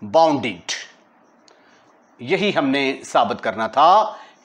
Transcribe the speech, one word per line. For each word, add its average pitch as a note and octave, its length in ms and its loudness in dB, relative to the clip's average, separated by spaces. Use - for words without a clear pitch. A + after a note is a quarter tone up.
bounded। B2+ 720 0
यही F3+ 320 -2
हमने C#3 520 0
साबित A#2 360 -2
करना A2 280 -4
था F#3+ 500 4